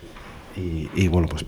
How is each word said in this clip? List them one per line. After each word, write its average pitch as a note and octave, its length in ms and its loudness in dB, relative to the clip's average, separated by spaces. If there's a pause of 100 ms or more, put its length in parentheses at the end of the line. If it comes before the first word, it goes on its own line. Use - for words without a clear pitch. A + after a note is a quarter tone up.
(560)
Y, E2 400 -4
y, F#2+ 120 6
bueno, E2 220 6
pues D#2 180 -4